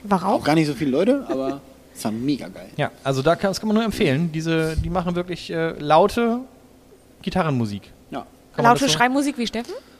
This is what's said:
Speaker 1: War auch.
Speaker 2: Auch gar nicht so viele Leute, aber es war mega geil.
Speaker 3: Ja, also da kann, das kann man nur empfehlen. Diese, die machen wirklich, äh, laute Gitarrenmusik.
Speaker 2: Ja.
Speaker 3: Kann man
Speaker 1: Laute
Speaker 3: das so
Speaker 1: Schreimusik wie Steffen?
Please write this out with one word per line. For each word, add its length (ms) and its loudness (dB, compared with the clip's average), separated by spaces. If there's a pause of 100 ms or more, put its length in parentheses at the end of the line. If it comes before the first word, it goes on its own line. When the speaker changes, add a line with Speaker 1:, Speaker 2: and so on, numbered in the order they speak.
Speaker 1:
War 160 0
auch. 140 0
Speaker 2:
Auch 40 -6
gar 120 2
nicht 120 4
so 60 -4
viele 180 -2
Leute, 380 2
aber 320 -4 (340)
es 80 -14
war 80 -2
mega 360 -4
geil. 300 -16
Speaker 3:
Ja, 140 -2 (120)
also 180 -2
da 140 4
kann, 140 -2
das 100 -4
kann 80 -6
man 80 2
nur 100 4
empfehlen. 460 0
Diese, 460 -2
die 120 -2
machen 260 -2
wirklich, 360 -6
äh, 280 -2
laute 600 4 (840)
Gitarrenmusik. 640 -2 (280)
Speaker 2:
Ja. 80 -8 (360)
Speaker 3:
Kann 80 0
man 100 2
Speaker 1:
Laute 120 2
Speaker 3:
das 80 2
so 40 0
Speaker 1:
Schreimusik 400 2
wie 100 -2
Steffen? 260 -8 (260)